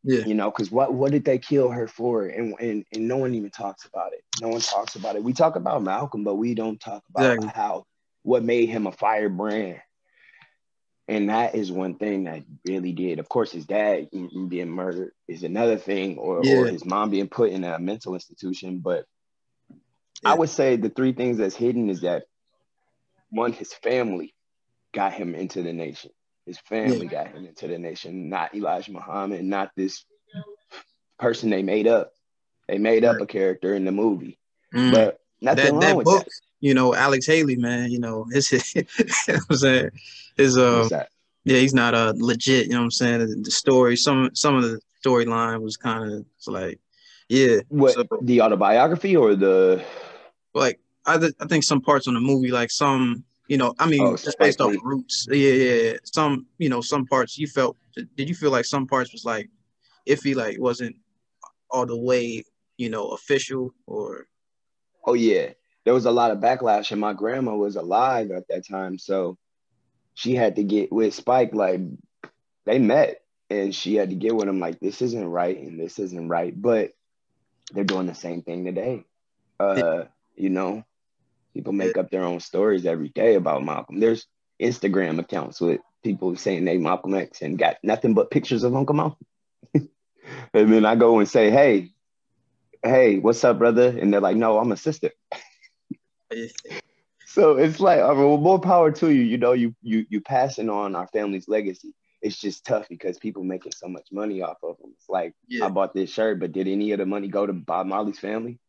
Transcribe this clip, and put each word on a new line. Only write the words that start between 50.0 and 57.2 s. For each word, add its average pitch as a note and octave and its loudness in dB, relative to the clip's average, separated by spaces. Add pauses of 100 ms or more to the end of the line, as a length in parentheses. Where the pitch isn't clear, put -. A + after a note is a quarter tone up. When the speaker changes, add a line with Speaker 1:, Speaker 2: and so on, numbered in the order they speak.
Speaker 1:
like, C3 0 (260)
I D#3+ 2
th-, D#3 0
I D3+ -10
think D3+ 0
some C#3+ 2
parts C#3 2
on B2 0
the A#2 0
movie, C3 2
like, A#2+ -2
some, C3 0 (240)
you C#3+ 0
know, B2 0
I D#3 2
mean, C#3+ 2
Speaker 2:
Oh, F#2 0
Speaker 1:
just - -8
based C#3+ 4
Speaker 2:
Spike C3+ 2
Speaker 1:
off G#2 2
Speaker 2:
Lee. G2+ -2
Speaker 1:
the - -8
roots. C3 -6
Yeah, C#3 2
yeah, C3 4 (100)
yeah. A2+ 0 (120)
Some, C#3+ -2 (120)
you D#3+ 0
know, B2 0
some C3 -4
parts B2+ 0